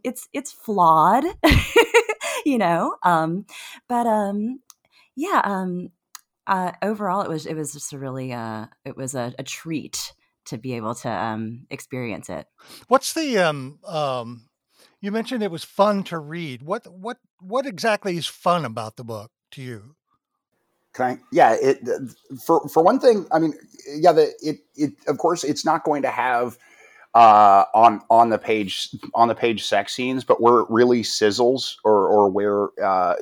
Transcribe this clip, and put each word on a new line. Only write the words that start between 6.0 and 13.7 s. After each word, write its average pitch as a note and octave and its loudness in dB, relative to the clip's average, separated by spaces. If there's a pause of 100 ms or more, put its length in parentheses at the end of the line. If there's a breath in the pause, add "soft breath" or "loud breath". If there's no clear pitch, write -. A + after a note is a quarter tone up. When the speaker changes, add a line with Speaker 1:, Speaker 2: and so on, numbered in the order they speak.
Speaker 1:
uh, F#3 -4 (100)
overall, G3+ -4
it - -6
was, D#3 -8
it D#3+ -10
was D3+ -8
just - -16
a C#3+ -14
really, C3 -10
uh, A2+ -8 (180)
it - -14
was C3+ -10
a, B2 -6
a - -12
treat - -10 (320)
to - -12
be B2 -10
able A2+ -6
to, - -10
um, A2 -8
experience B2 -12
it. D#2+ -12 (400 loud breath)
Speaker 2:
What's - 0
the, C#4+ -2
um, D3 -2